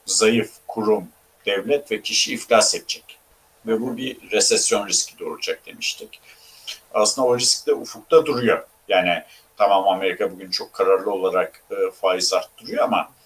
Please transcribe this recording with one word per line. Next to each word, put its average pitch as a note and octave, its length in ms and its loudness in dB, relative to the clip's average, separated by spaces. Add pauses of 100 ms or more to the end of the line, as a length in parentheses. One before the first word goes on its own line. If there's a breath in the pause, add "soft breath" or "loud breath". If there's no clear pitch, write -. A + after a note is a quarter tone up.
zayıf A3 460 2 (160)
kurum, G#3+ 400 0 (380)
devlet C#3+ 460 -2
ve - 100 -4
kişi - 320 -2
iflas A#2 420 2
edecek. - 420 -12 (480)
Ve A2 160 0
bu A#2+ 160 -6
bir - 340 -10
resesyon G#2+ 560 0
riski - 320 -4
doğuracak E2 460 -8
demiştik. - 560 -12 (720 loud breath)
Aslında G#2+ 340 0
o B2 100 2
risk - 300 -2
de D3 60 2
ufukta D#3 520 2
duruyor. B2 400 0 (220)
Yani F2+ 360 2 (340 soft breath)
tamam G2 300 4
Amerika F#2 440 0
bugün F#2 200 -14
çok - 220 -8
kararlı F#2+ 380 2
olarak, F#2 600 -2
e, G#2 40 -6 (160)
faiz F#2 420 -2
arttırıyor A2+ 500 -4
ama - 280 -2 (140 soft breath)